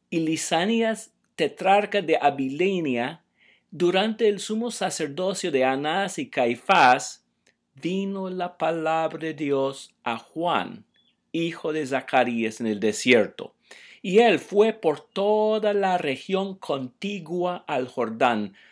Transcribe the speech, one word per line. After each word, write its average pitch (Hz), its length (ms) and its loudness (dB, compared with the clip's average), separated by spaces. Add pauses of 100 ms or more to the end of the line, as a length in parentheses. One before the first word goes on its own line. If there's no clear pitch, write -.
y 165 100 -2
Lisanias 196 960 -2 (220)
tetrarca 196 680 2
de 156 180 2
Abilenia, 143 1040 0 (480)
durante 190 560 2
el 202 120 2
sumo 220 320 -4
sacerdocio 180 800 -4
de 131 140 2
Anás 151 520 -2
y 139 120 -8
Caifás, 131 960 4 (500)
vino 190 540 -6
la 180 280 -8
palabra 160 640 -2
de 160 140 -6
Dios 139 600 -2 (100)
a 117 140 -4
Juan, - 680 -4 (460)
hijo 165 420 -4
de 156 120 -4
Zacarías, 123 760 0
en 117 60 -2
el 104 120 -2
desierto. 107 720 2 (480)
Y 196 180 4
él 220 200 6
fue 208 320 2
por 160 300 -2
toda 214 720 0
la 190 240 0
región 185 580 -4
contigua 175 1120 -6
al 127 200 -4
Jordán, 113 640 -2 (180)